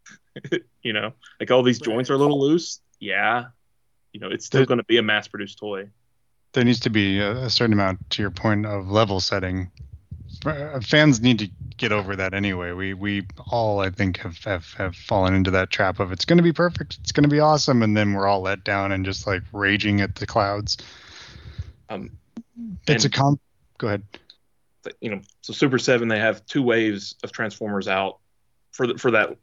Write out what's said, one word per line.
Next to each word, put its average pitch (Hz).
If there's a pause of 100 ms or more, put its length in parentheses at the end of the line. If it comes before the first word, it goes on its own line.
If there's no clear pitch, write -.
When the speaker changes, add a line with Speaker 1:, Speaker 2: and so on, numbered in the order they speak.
(360)
Speaker 1:
<laughs> - (220)
You 117
know, 107 (300)
like, 120
all 127
these 123
joints 120
are 147
a -
Speaker 2:
Right. 135
Speaker 1:
little 147
loose. 147 (200)
Yeah. 104 (680)
You 104
know, 92
it's -
still -
Speaker 3:
There 131
Speaker 1:
gonna 120
be 117
a 113
mass-produced 104
toy. 104 (640)
Speaker 3:
there 127
needs 120
to 120
be 101
a, 104 (140)
a 117
certain 113
amount, 98
to -
your 101
point, 104
of 101
level 101
setting. 92 (760)
F-, -
uh, 147
fans 151
need 120
to 107 (280)
get 113
over 98
that 95
anyway. 95
We, 95
we 101 (240)
all, 110
I 95
think, 92
have, 82
have, 92
have 95
fallen 95
into 95
that 92
trap 95
of, 92
"It's -
gonna 175
be 170
perfect, -
it's -
gonna 147
be 147
awesome," 147
and 107
then 101
we're 98
all 101
let 95
down 98
and 95
just, 92
like, 95
raging 101
at 98
the -
clouds. 104 (1120)
Speaker 1:
Um, 101 (760)
Speaker 3:
It's -
Speaker 1:
and 139
Speaker 3:
a -
com-, 143 (380)
go 123
ahead. 101 (800)
Speaker 1:
th-, -
you 120
know, 98 (200)
so -
Super 131
Seven, 117
they 110
have 107
two 143
waves 113
of 110
Transformers 104
out 95 (520)
for 127
the, 113
for 127
that, 110